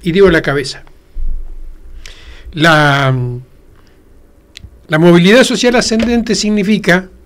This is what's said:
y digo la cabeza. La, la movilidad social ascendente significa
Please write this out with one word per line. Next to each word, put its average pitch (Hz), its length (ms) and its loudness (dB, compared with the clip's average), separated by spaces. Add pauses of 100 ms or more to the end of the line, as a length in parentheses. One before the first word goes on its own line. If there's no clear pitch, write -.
y 170 100 -4
digo 190 180 4
la 160 120 0
cabeza. 139 400 -6 (1700)
La, 147 640 0 (1700)
la 156 100 0
movilidad 175 460 6
social 240 320 0
ascendente 226 580 -2
significa 196 760 -2 (180)